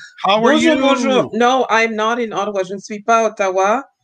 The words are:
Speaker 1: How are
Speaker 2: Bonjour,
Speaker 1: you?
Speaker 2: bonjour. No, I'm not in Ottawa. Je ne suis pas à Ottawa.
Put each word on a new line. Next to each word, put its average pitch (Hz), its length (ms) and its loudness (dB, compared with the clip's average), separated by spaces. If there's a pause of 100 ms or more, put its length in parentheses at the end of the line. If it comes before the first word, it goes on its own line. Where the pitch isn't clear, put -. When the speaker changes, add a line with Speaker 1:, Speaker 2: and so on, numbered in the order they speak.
(240)
Speaker 1:
How 190 120 4
are 233 160 2
Speaker 2:
Bonjour, 311 240 4
Speaker 1:
you? 269 60 -2
Speaker 2:
bonjour. 262 520 0
No, 240 380 2
I'm 226 240 0
not 220 240 -2
in 226 120 -6
Ottawa. 202 300 -4
Je 190 140 -8
ne 190 40 -12
suis 208 200 -12
pas 226 240 0
à 214 80 0
Ottawa. 196 500 0 (220)